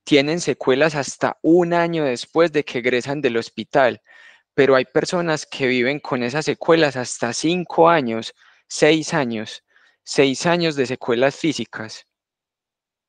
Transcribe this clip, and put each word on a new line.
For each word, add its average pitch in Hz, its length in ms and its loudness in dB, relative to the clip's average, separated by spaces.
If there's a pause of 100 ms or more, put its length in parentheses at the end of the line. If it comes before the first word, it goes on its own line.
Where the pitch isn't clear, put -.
tienen 151 380 2
secuelas 143 520 0
hasta - 480 -4
un 170 320 2
año 170 300 0
después 151 480 0
de 151 140 -2
que - 140 -6
egresan 123 420 -2
del 120 160 0
hospital, 117 640 0 (520)
pero 135 220 6
hay 127 80 4
personas 156 600 -2
que - 200 -6
viven 127 360 0
con 123 220 -4
esas 131 200 -4
secuelas 151 540 2
hasta 120 340 -6
cinco 170 560 0
años, 120 480 0 (320)
seis 156 460 0
años, 117 500 -6 (400)
seis 139 420 0
años 170 300 0
de 135 120 -2
secuelas 127 500 -2
físicas. 110 680 -6 (1040)